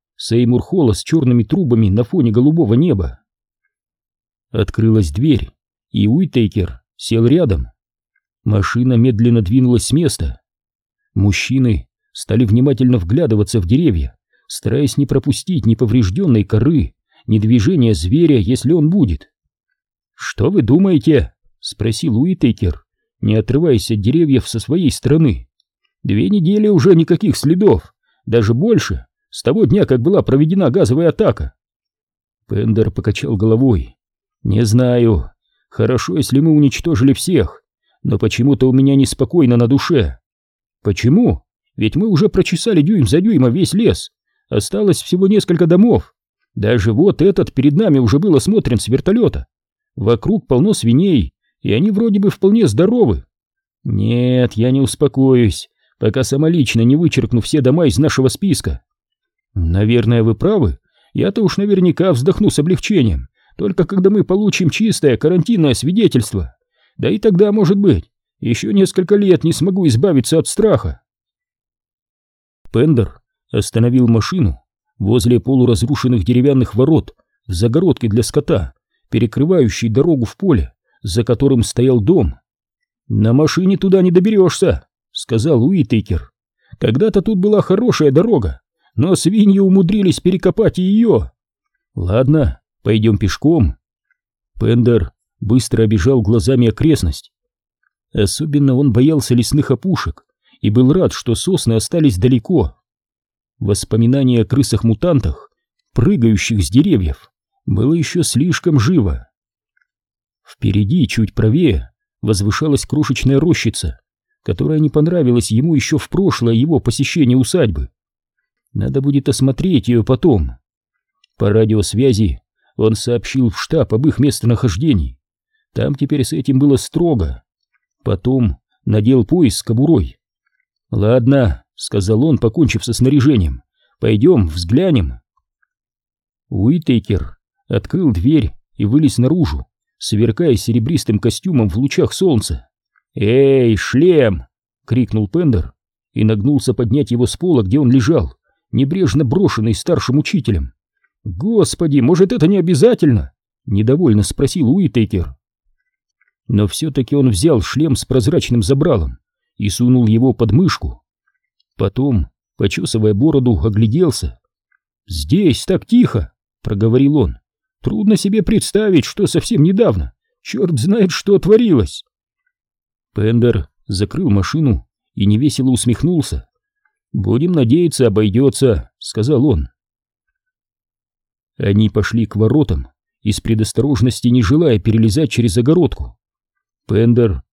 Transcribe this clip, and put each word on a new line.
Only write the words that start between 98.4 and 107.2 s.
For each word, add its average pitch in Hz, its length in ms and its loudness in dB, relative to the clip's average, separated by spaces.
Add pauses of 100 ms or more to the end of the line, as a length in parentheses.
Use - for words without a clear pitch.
он 135 180 0
боялся 127 420 2
лесных 135 360 0
опушек - 560 -4 (340)
и 107 100 -2
был 127 220 4
рад, 175 200 0
что - 220 -4
сосны 135 400 -2
остались 127 440 0
далеко. 127 580 0 (840)
Воспоминание 117 840 0
о - 20 2
крысах-мутантах, 117 1080 -2 (440)
прыгающих 113 720 0
с 71 60 -8
деревьев, 117 600 0 (360)